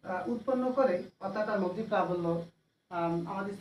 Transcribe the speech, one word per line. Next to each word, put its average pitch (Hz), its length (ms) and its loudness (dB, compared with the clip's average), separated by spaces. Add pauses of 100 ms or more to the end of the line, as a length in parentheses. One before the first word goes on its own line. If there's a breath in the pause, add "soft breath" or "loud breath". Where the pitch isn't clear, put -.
আহ, 185 260 -4
উৎপন্ন 254 420 0
করে, 196 320 4 (160)
অর্থাৎ 202 220 -2
একটা 208 160 0
লব্ধি 190 260 0
প্রাবল্য, 170 640 0 (440)
আম, 170 380 0
আমাদের 196 340 -4